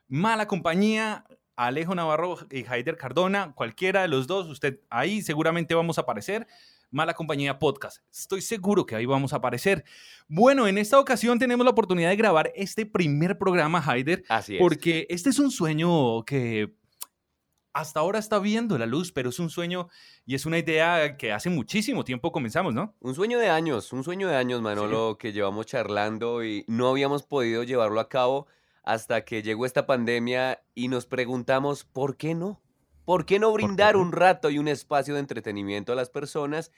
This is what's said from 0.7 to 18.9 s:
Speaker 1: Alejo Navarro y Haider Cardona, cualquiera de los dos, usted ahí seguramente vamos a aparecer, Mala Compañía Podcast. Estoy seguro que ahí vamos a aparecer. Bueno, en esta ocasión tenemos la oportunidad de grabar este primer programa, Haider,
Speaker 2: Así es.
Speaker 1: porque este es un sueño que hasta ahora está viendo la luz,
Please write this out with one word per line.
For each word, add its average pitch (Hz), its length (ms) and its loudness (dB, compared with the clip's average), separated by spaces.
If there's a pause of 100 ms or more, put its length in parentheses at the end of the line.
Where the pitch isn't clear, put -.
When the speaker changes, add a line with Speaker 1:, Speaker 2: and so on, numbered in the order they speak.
Speaker 1:
Alejo 151 400 -2
Navarro 165 400 -2 (160)
y 127 160 -8
Haider 127 300 -4
Cardona, 175 580 -2
cualquiera 131 460 -2
de 185 80 0
los 131 180 0
dos, 190 220 -4
usted 139 400 -6
ahí 175 320 -2
seguramente 165 540 -2
vamos 165 220 0
a 170 40 0
aparecer, 190 440 -6 (460)
Mala 160 220 0
Compañía 139 460 -4
Podcast. 143 520 -2
Estoy - 300 -8
seguro 190 440 -2
que 110 120 -6
ahí 113 80 -4
vamos 135 260 0
a 147 60 -2
aparecer. 123 480 -2 (420)
Bueno, 240 400 6
en 190 100 2
esta 214 220 6
ocasión 240 400 2
tenemos 247 240 2
la 247 80 6
oportunidad 185 380 2
de 196 80 4
grabar 180 360 4
este 196 320 -4
primer 180 520 0
programa, 175 500 2
Haider, 135 400 0
Speaker 2:
Así 107 300 -2
es. - 40 2
Speaker 1:
porque 165 480 2
este 175 200 -2
es 247 100 2
un 285 120 2
sueño 156 760 2
que 113 480 -2 (1040)
hasta 156 260 -4
ahora 196 180 0
está 214 180 0
viendo 208 400 0
la 117 80 -2
luz, 160 260 -2